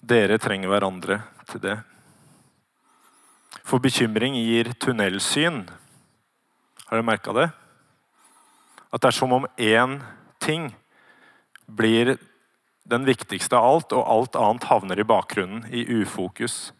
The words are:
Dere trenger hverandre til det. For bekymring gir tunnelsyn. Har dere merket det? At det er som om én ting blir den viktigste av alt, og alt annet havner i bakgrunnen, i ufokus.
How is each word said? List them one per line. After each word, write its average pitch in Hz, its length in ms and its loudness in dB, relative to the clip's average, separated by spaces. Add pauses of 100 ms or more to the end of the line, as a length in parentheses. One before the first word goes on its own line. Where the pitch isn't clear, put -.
Dere 110 400 4
trenger 98 300 -2
hverandre 95 480 -2 (300)
til - 120 -12
det. 98 140 -4 (1900)
For 131 160 0
bekymring 123 560 0
gir 117 360 0 (100)
tunnelsyn. 117 800 0 (1300)
Har 113 100 -2
dere 113 80 -2
merket 107 320 -2
det? 160 80 4 (1500)
At 120 80 -6
det 110 80 4
er 113 80 2
som 127 160 0
om 131 140 2 (100)
én 120 440 4 (420)
ting 156 240 -4 (1000)
blir 113 520 2 (680)
den 123 220 0
viktigste 123 500 0
av 117 80 6
alt, 139 320 2
og 127 80 2
alt 110 320 0
annet 113 320 0
havner 101 320 0
i 107 80 0
bakgrunnen, 101 540 -2 (100)
i 120 140 -4 (160)
ufokus. - 760 -6